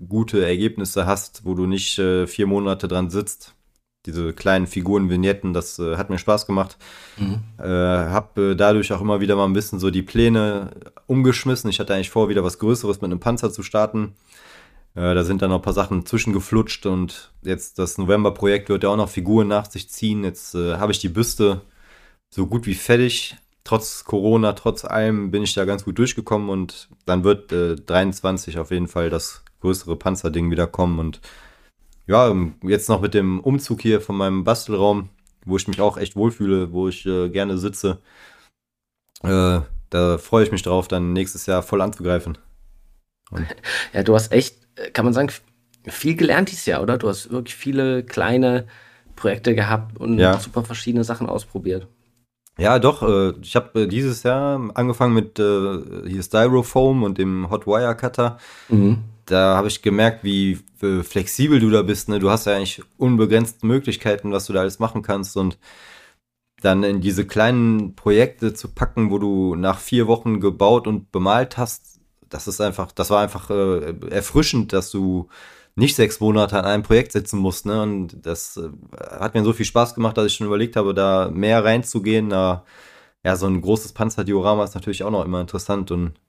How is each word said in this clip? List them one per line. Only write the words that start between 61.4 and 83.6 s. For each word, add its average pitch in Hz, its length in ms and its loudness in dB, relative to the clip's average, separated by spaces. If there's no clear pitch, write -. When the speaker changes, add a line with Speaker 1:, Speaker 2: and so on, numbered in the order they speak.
Speaker 1:
du 110 100 4
da 107 140 6
bist, 101 260 -2
ne? 104 100 0
Du 98 100 4
hast 110 160 2
ja 101 100 4
eigentlich 98 280 -6
unbegrenzte 113 680 2
Möglichkeiten, 110 640 0
was 98 140 -2
du 104 80 -8
da 95 80 2
alles 95 180 -4
machen 113 240 -4
kannst 98 340 -4
und 95 200 0
dann 98 220 4
in 101 180 0
diese 98 240 0
kleinen 110 720 2
Projekte 107 580 2
zu - 140 -14
packen, 113 420 -2
wo 98 80 0
du 95 380 0
nach 95 240 0
vier 120 280 0
Wochen 113 340 0
gebaut 101 460 4
und 107 240 -4
bemalt 104 460 2
hast, - 420 -8
das - 180 -12
ist 98 120 -8
einfach, 98 320 -2
das - 180 -4
war 104 120 6
einfach, 101 280 -4
äh, 92 440 0
erfrischend, 117 640 0
dass 95 180 -2
du 92 380 -2
nicht 113 200 2
sechs 110 240 2
Monate 107 400 4
an 92 60 0
einem 104 180 0
Projekt 113 300 4
sitzen 101 260 -2
musst, 95 260 -2
ne? 107 160 0
Und 98 440 -6
das, - 320 -8
äh, 82 120 -10
hat 107 160 -4
mir 107 80 4
so 113 100 4
viel 110 120 -2
Spaß 117 300 0
gemacht, 110 220 0
dass 107 80 2
ich 101 80 0
schon 104 140 -4
überlegt 104 280 -2
habe, 101 180 0
da 95 400 2
mehr 104 300 2
reinzugehen. 110 680 0
Da, 92 360 0
ja, 92 140 0
so 92 100 -2
ein 92 140 0